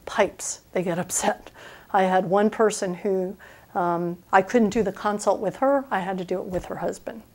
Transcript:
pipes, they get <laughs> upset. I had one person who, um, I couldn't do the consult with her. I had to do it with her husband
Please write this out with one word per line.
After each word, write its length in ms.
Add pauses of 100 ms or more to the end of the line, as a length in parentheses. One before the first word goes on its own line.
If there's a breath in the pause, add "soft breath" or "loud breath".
pipes, 540 (140)
they 100
get 160
<laughs> 0
upset. 500 (420 loud breath)
I 120
had 220
one 240
person 440
who, 440 (360 loud breath)
um, 440 (160)
I 80
couldn't 300
do 120
the 80
consult 480
with 160
her. 340
I 120
had 160
to 80
do 140
it 60
with 200
her 100
husband 480 (120)